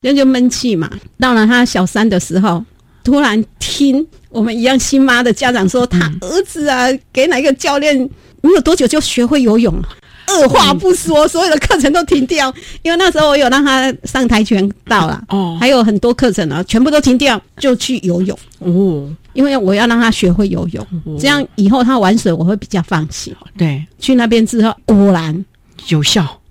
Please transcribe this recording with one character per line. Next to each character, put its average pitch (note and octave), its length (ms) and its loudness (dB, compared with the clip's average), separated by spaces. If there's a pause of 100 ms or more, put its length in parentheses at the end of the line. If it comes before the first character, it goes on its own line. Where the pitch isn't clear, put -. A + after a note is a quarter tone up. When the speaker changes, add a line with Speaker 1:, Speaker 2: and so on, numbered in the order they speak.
Speaker 1:
那 C4 120 0
就 C#4 120 2
闷 B3+ 240 2
气 A#3+ 260 -2
嘛。 D#3+ 140 -4 (300)
到 B3+ 140 0
了 A3 120 4
他 B3 180 4
小 F#3 220 0
三 G#3+ 240 0
的 F#3 100 0
时 F3 200 -4
候， F#3+ 240 0 (400)
突 C#4 180 2
然 A3 200 0 (180)
听 C#4 460 0 (240)
我 A3+ 120 -4
们 A3+ 160 -2
一 A3+ 60 -4
样 C4 140 2
新 C4+ 240 2
妈 B3 200 2
的 A#3+ 100 0
家 B3 200 0
长 G3 180 0
说， B3 220 0
Speaker 2:
嗯。 F3+ 80 2
Speaker 1:
他 E3+ 280 -4
儿 E4+ 140 -2
子 D4+ 260 -6
啊， B3+ 200 0 (260)
给 C4 140 0
哪 C#4+ 120 -2
一 C#4 40 -2
个 C#4+ 100 2
教 C#4+ 240 -2
练 C#4+ 200 0 (440)
没 D4 100 4
有 F4 100 4
多 D#4+ 140 2
久 D4 120 0
就 D4+ 120 0
学 A#3+ 260 -2
会 C#4+ 160 0
游 A3+ 160 2
泳 A3+ 180 2
了。 - 140 -6 (380)
二 E4 220 2
话 D4 240 2
不 F#4 220 0
说， D#4 300 2
Speaker 2:
嗯。 E4+ 40 0
Speaker 1:
所 E4+ 160 0
有 E4+ 60 0
的 D4+ 80 0
课 F4+ 200 0
程 C#4 140 2
都 E4+ 120 2
停 C#4 200 0
掉， C#4 260 -2 (300)
因 E4 100 -2
为 E4+ 60 0
那 F#4 140 2
时 D4+ 80 0
候 D4+ 100 4
我 C#4+ 80 2
有 C#4 120 2
让 C4+ 140 2
他 C4 300 0 (120)
上 C4 220 -2
跆 A3+ 160 2
拳 G3+ 240 0 (200)
道 F#3+ 200 0
啦， D#3 220 -6
Speaker 2:
哦。 F3+ 300 -4
Speaker 1:
还 A#3 80 0
有 B3+ 160 4
很 G#3+ 160 2
多 A#3+ 140 0
课 A#3+ 180 0
程 F3 180 -2
啊， D3+ 140 -4
全 A3+ 200 0
部 D4+ 60 2
都 D4+ 100 2
停 B3+ 180 2
掉， A#3+ 220 0 (180)
就 B3+ 180 0
去 B3+ 240 -6
游 F3 220 -2
泳。 F#3+ 160 -4 (220)
Speaker 2:
哦。 F3 480 -2 (260)
Speaker 1:
因 C4 100 0
为 C#4 120 0
我 G3+ 200 0
要 G#3+ 100 0
让 A#3 140 0
他 A3+ 100 2
学 F#3+ 220 0
会 G3 160 0
游 F3 220 -4
泳， D#3+ 140 -12 (200)
Speaker 2:
哦。 D#3 160 -10
Speaker 1:
这 C4 80 -2
样 C#4+ 180 0 (100)
以 G3 140 2
后 B3 140 2
他 B3 160 2
玩 G3+ 180 2
水 G3+ 140 0
我 E3 120 -2
会 F#3+ 120 0
比 G3+ 100 -10
较 F3+ 160 -4
放 D#3+ 300 -4
心。 - 240 -14 (200)
Speaker 2:
对。 D#3 300 -2 (140)
Speaker 1:
去 C4+ 160 0
那 A#3+ 100 2
边 A3+ 200 2
之 A3 200 0
后， A3+ 80 0 (120)
果 G3+ 260 4
然 E3 340 -2 (440)
Speaker 2:
有 D#3 120 0
效。 D3 500 -2